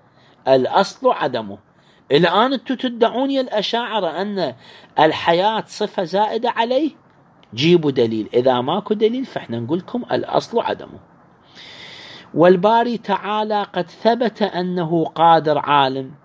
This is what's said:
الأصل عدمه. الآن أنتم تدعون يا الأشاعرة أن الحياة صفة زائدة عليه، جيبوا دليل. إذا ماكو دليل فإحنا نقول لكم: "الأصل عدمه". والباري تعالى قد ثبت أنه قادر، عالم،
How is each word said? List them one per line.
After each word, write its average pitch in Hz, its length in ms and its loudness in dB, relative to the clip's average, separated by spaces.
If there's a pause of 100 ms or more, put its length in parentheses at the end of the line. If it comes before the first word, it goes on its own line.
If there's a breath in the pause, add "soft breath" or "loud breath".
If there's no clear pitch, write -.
(480 soft breath)
الأصل 175 640 2
عدمه. 113 480 -4 (540 soft breath)
الآن 180 400 4
أنتم 262 220 -4
تدعون 240 560 -2
يا 269 100 -2
الأشاعرة 208 800 -4
أن 185 320 -4 (440 loud breath)
الحياة 175 680 0
صفة 202 380 -6
زائدة 214 460 -4
عليه، 247 400 -2 (640)
جيبوا 151 360 4
دليل. 113 440 0
إذا 123 260 4
ماكو 180 340 -2
دليل 226 300 0
فإحنا - 360 -8
نقول 135 180 -4
لكم: 240 240 -8 (100)
"الأصل - 480 -2
عدمه". 67 380 -8 (1400 loud breath)
والباري 208 640 4
تعالى 208 640 -4
قد 180 280 -6
ثبت 226 520 0
أنه 180 600 -2
قادر، 156 540 4
عالم، 135 540 0 (120)